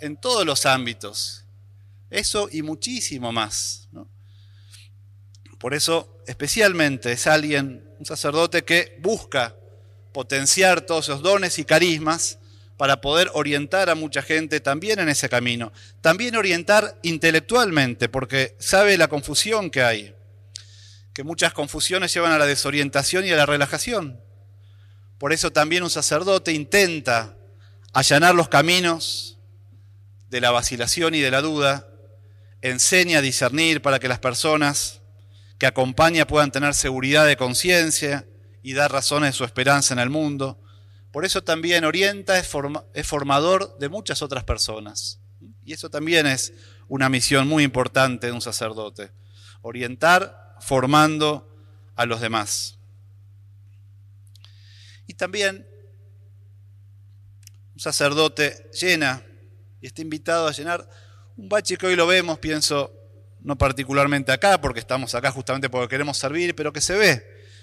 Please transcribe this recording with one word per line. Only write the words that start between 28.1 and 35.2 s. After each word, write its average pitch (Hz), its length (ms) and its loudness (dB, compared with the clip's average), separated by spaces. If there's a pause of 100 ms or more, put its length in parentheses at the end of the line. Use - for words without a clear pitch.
los 170 140 4
caminos 165 880 0 (880)
de 123 140 -4
la 123 80 4
vacilación 120 640 0
y 151 60 0
de 135 100 2
la 135 100 2
duda, 143 480 -2 (720)
enseña 160 600 2
a - 20 0
discernir 143 580 0
para 135 180 2
que 127 100 -4
las 123 100 -2
personas 143 840 -2 (580)